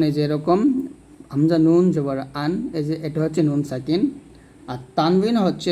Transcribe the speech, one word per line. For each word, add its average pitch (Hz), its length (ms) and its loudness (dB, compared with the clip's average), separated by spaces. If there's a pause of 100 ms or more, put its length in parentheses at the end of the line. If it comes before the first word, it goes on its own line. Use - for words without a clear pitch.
এই 147 80 0
যে 151 120 0
এরকম 151 320 0 (720)
হামজা 160 260 2 (100)
নুন 170 160 6 (120)
জবর 139 220 -2 (260)
আন, 156 80 -2 (260)
এই 151 100 -2
যে 156 80 -4 (120)
এটা 151 180 -6
হচ্ছে 156 240 -2
নুন 143 100 0 (100)
সাকিন। 151 320 -4 (680)
আর 127 80 -8 (180)
তানভিন 185 380 2 (100)
হচ্ছে 180 260 -2